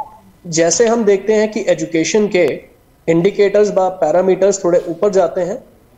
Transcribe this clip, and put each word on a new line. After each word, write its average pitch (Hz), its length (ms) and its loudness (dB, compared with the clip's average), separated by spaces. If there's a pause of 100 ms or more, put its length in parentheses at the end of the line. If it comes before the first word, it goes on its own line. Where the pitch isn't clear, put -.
(480)
जैसे 165 400 0
हम 233 160 0
देखते 202 300 0
हैं 214 180 0
कि 214 160 -6
education 160 600 0
के 175 340 0 (480)
indicators 202 600 2
बा 185 200 0
parameters 185 760 0
थोड़े 175 220 2
ऊपर 175 220 -2
जाते 185 320 0
हैं, 190 220 -6 (340)